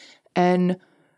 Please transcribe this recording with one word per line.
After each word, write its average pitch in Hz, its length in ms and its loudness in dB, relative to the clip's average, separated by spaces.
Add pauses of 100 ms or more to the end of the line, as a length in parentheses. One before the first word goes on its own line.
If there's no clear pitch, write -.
(360)
and 180 420 0 (400)